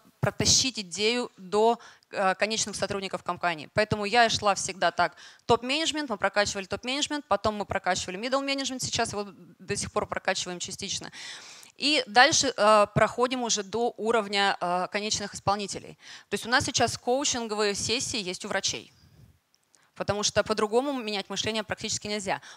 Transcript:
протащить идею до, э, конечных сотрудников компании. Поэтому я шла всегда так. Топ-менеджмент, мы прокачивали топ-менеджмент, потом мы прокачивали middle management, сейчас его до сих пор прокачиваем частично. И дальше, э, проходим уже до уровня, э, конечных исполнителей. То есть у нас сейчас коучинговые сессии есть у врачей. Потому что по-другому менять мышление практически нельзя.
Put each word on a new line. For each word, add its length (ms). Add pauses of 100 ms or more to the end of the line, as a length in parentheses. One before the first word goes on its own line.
(200)
протащить 580
идею 580
до, 420 (320)
э, 260
конечных 400
сотрудников 460
компании. 520
Поэтому 320
я 240
шла 240
всегда 360
так. 260 (280)
Топ-менеджмент, 640
мы 80
прокачивали 480
топ-менеджмент, 640
потом 280
мы 100
прокачивали 520
middle 240
management, 380
сейчас 320
его 140 (320)
до 180
сих 160
пор 140
прокачиваем 540
частично. 500 (640)
И 300
дальше, 500
э, 380
проходим 480
уже 200
до 340
уровня, 640
э, 320
конечных 420
исполнителей. 640 (300)
То 60
есть 120
у 20
нас 160
сейчас 320
коучинговые 800
сессии 460
есть 240
у 40
врачей. 440 (1040)
Потому 280
что 200
по-другому 500
менять 360
мышление 360
практически 420
нельзя. 340 (160)